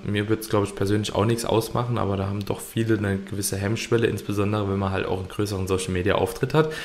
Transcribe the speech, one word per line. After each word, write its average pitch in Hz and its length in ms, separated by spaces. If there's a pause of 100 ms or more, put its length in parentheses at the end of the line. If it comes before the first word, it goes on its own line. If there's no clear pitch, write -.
mir 104 260
wird's, 110 180
glaub 104 160
ich, 101 120
persönlich 104 400
auch 101 100
nichts 113 200
ausmachen, 120 520
aber 98 200
da 95 100
haben 101 180
doch - 160
viele 110 360
eine 101 200
gewisse 98 400
Hemmschwelle, 113 500
insbesondere 101 640
wenn 98 100
man 95 120
halt 95 160
auch 95 120
einen 92 100
größeren 101 380
Social-Media-Auftritt 92 840
hat. 156 180 (140)